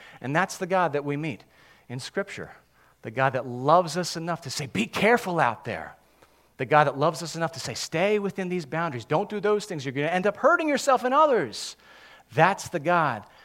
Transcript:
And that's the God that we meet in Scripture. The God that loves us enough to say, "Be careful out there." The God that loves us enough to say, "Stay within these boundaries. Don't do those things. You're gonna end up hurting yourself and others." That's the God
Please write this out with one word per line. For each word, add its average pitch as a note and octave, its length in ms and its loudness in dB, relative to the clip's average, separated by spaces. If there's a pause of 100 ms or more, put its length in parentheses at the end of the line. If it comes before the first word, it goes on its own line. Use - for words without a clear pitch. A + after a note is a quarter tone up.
(200)
And C3+ 160 -4
that's F#3 220 0
the F#3 100 -6
God F3 260 0
that C#3+ 120 -2
we C#3+ 100 -2
meet D3 300 -6 (420)
in B2 120 -10
Scripture. - 520 -8 (520)
The A#2 80 -10
God C3+ 220 2
that B2+ 120 -4
loves D3 520 2
us F3 180 -4
enough E3 280 -8
to C3 60 -12
say, C#3+ 160 -8
"Be G3+ 200 -2
careful G3 520 0
out B2+ 280 2
there." E2 320 -8 (580)
The C3+ 100 -6
God D3 220 6
that C3+ 100 -2
loves D#3 240 0
us E3 140 -8
enough E3 160 -4
to - 80 -14
say, B2 140 -8
"Stay G3 440 0
within G3 300 -4
these F3 180 -4
boundaries. C#3+ 380 -6
Don't F3+ 260 -2
do G#3 120 -8
those G#3 240 0
things. D3+ 180 -8
You're C3 80 -6
gonna C#3+ 160 -2
end F3+ 180 0
up G3+ 120 0
hurting D#4+ 320 4
yourself C4+ 340 2
and B3+ 100 0
others." B3 640 2 (580)
That's F3 360 2
the F3 100 -4
God C#3+ 460 0 (200)